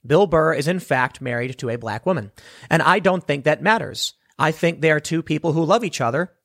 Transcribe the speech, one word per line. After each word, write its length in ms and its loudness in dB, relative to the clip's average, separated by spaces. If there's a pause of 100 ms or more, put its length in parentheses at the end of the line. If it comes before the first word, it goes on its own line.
Bill 200 4
Burr 280 2
is 140 -2
in 100 -2
fact 420 -2
married 380 -6
to 100 -6
a 80 -4
black 300 -8
woman. 240 -2 (400)
And 120 2
I 180 4
don't 240 0
think 200 -4
that 180 2
matters. 520 -2 (240)
I 140 0
think 280 -2
they 120 4
are 80 2
two 220 -4
people 300 -2
who 120 0
love 200 2
each 160 -6
other. 320 -2 (120)